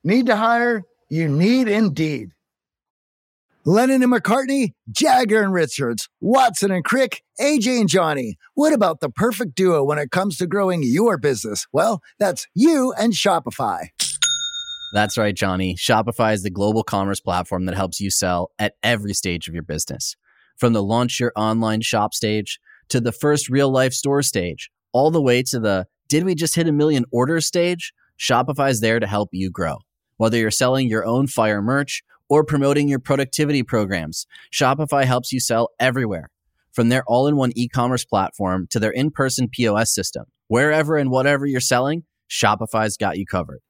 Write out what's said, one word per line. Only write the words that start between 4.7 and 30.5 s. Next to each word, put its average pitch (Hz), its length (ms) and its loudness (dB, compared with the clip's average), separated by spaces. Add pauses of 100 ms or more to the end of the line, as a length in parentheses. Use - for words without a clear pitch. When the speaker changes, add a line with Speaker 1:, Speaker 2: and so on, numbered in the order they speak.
Speaker 1:
Jagger 233 500 2
and 196 100 0
Richards, 143 560 -2 (140)
Watson 233 480 2
and 185 160 -2
Crick, - 380 -2 (160)
A 294 180 2
J 240 220 0
and 196 100 2
Johnny. 151 480 0 (160)
What 302 200 4
about 190 260 0
the 139 100 -4
perfect 208 460 -2
duo 175 280 2
when 147 140 0
it 147 140 -6
comes 185 260 -2
to 180 80 -2
growing 180 380 0
your 175 340 2
business? 113 540 -2
Well, 185 300 0 (180)
that's 190 340 -2
you 262 460 4
and 220 140 2
Shopify. 120 760 -2 (1040)
Speaker 2:
That's 104 240 0
right, 104 180 0
Johnny. 92 400 -2
Shopify 110 580 0
is 95 100 -2
the 101 80 -4
global 107 320 0
commerce 98 360 -2
platform 90 460 -4
that 90 100 -4
helps 95 240 -4
you 101 120 -4
sell 90 480 -2
at 104 240 -2
every 104 320 -2
stage 87 320 -4
of 82 80 -12
your 80 80 -8
business. - 520 -8 (420)
From 120 160 2
the 104 100 0
launch 117 360 -2
your 120 160 -2
online 110 460 0
shop 110 320 0
stage, 107 460 -4 (300)
to 127 120 0
the 117 100 -2
first 147 380 0
real-life 131 440 2
store 139 280 0
stage, 90 480 -4 (240)
all 135 160 4
the 160 120 2
way 127 200 4
to 127 180 -4
the 98 280 0 (200)
"Did 156 160 2
we 185 120 0
just 156 200 -2
hit 165 120 2
a 156 40 2
million 147 400 2
orders?" 143 360 0
stage, 175 460 -2 (240)
Shopify 135 520 0
is 117 100 0
there 113 200 2
to 104 80 -2
help 104 260 -2
you 92 160 -4
grow. 82 300 -6 (380)
Whether 110 200 0
you're 107 140 0